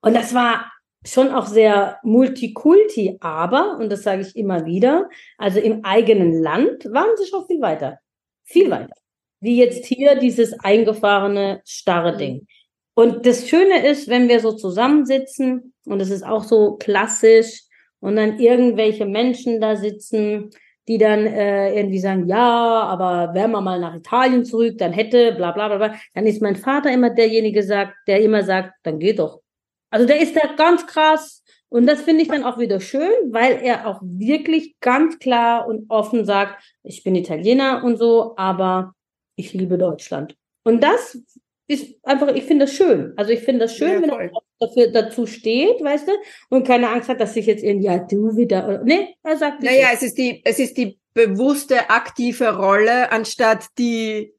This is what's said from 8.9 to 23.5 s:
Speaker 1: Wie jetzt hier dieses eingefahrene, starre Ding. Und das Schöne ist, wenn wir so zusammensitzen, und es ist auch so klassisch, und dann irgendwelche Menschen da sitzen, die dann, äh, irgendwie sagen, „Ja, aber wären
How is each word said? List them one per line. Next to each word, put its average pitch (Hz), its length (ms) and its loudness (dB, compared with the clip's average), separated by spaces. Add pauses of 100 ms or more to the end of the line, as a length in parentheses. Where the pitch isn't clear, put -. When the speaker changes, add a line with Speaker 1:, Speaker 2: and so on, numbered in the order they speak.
Speaker 1:
Wie 240 160 0
jetzt 247 280 4
hier 269 300 2
dieses 233 440 0
eingefahrene, 202 1040 0
starre 175 520 -2
Ding. 139 280 -8 (540)
Und 226 260 2
das 240 220 2
Schöne 339 400 4
ist, 285 220 -2
wenn 247 180 2
wir 240 140 4
so 220 100 -2
zusammensitzen, 254 1200 -2 (120)
und 196 160 -6
es 190 80 -4
ist 196 160 -6
auch 220 180 -4
so 214 320 2
klassisch, 226 840 2 (400)
und 202 160 -2
dann 214 220 0
irgendwelche 220 680 2
Menschen 233 560 -2
da 220 160 0
sitzen, 208 720 -4 (400)
die 226 80 -2
dann, 214 280 4
äh, 202 520 0
irgendwie 196 220 -2
sagen, 185 280 -2
„Ja, 233 560 2
aber 180 500 -4
wären 208 180 0